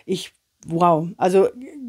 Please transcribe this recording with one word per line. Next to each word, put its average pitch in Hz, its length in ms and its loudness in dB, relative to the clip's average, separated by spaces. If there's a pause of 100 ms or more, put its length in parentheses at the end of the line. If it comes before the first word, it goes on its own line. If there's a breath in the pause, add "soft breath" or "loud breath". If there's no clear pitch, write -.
Ich, - 260 -8 (340)
wow, 165 520 2
also 190 320 2 (400)